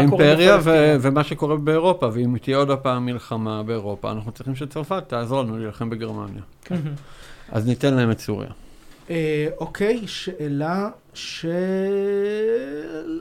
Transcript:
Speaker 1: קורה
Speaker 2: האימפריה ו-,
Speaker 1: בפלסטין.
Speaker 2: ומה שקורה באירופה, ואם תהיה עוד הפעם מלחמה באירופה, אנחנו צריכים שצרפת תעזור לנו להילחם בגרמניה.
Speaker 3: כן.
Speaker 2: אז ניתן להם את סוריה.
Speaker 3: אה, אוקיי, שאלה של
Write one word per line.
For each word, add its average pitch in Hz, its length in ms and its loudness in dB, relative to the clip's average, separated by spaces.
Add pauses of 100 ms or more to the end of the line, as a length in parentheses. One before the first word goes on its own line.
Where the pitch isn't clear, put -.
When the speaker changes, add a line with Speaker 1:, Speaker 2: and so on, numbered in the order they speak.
Speaker 1:
קורה 165 160 6
Speaker 2:
האימפריה 170 300 8
ו-, 190 40 6
Speaker 1:
בפלסטין. 151 520 4
Speaker 2:
ומה 147 120 4
שקורה 151 340 -2
באירופה, 160 560 2
ואם 123 280 0
תהיה 135 160 0
עוד 139 140 2
הפעם 127 340 0
מלחמה 110 580 -4
באירופה, 107 480 -6
אנחנו 110 200 -8
צריכים 131 240 -8
שצרפת 151 520 -6
תעזור 120 360 -2
לנו 110 140 -4
להילחם 113 320 -6
בגרמניה. 107 520 -8 (240)
Speaker 3:
כן. 180 100 -4 (760)
Speaker 2:
אז 110 160 -2
ניתן 127 260 2
להם 120 180 4
את 110 80 -2
סוריה. 104 300 -6 (600)
Speaker 3:
אה, 170 60 -4 (420)
אוקיי, 202 500 -2
שאלה 165 840 -4 (240)
של 202 2000 -2